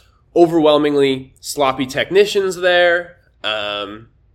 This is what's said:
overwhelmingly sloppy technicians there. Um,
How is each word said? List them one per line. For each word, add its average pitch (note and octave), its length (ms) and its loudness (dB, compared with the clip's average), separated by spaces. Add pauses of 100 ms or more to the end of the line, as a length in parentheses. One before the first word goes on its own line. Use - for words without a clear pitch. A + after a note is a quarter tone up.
(360)
overwhelmingly D3 1040 2
sloppy C3+ 460 -4
technicians F#3 720 0
there. F3 600 0 (260)
Um, G#2 640 -8 (260)